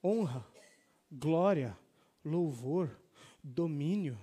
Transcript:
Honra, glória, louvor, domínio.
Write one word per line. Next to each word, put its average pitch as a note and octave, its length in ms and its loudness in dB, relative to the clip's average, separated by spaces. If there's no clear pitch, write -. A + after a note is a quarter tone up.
Honra, F3+ 420 0
glória, D3+ 640 2
louvor, D3+ 760 -2
domínio. D#3 800 -2